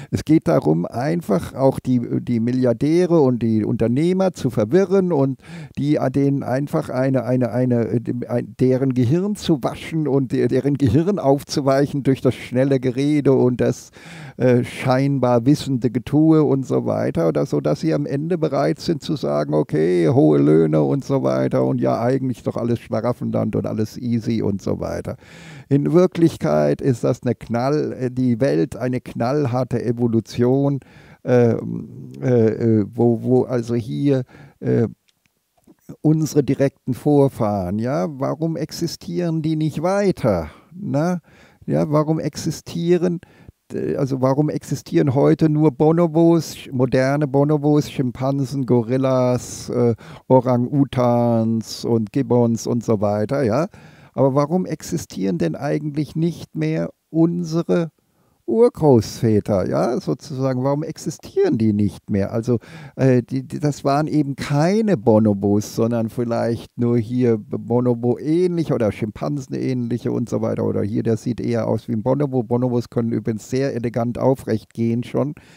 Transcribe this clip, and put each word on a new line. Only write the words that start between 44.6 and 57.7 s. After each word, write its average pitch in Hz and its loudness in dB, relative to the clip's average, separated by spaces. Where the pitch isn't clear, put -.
heute 151 4
nur 151 4
Bonobos, 165 2
sch-, - -16
moderne 131 2
Bonobos, 147 2
Schimpansen, 135 -2
Gorillas, 127 0
äh, 120 2
Orang-Utans 120 2
und 113 0
Gibbons 120 2
und 120 -2
so 107 0
weiter, 107 0
ja? 127 0
Aber 131 2
warum 151 0
existieren 175 -6
denn 165 -2
eigentlich 151 -4
nicht 165 -4
mehr 160 -2
unsere 170 0